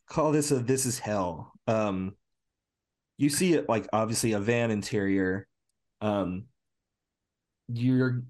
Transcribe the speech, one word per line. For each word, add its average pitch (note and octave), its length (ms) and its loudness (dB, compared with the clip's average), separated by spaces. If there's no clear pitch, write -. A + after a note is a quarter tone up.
call D3+ 240 0
this D3 200 2
a C3 80 2
"This B2+ 260 0
is A#2+ 140 -4
hell." G2 520 -4
Um, G2 480 -2
you C#3+ 120 2
see E3+ 240 2
it, - 140 2
like, A2+ 240 0
obviously A2 400 0
a G#2 80 0
van A#2 320 2
interior. G2 760 0
Um, G2+ 460 -2
you're, B2 640 0